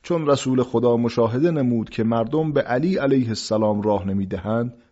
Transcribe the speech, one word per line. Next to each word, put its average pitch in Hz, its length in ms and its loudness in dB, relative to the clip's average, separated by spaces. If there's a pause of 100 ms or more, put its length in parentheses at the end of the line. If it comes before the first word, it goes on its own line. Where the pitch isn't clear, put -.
چون 165 240 -2
رسول 131 360 2
خدا 120 340 2
مشاهده 117 540 0
نمود 123 380 0
که - 140 -4
مردم 117 480 0
به 139 100 2
علی 156 360 0
علیه 139 300 2
السلام 107 540 0
راه 101 260 0
نمی‌دهند، 98 680 -4 (180)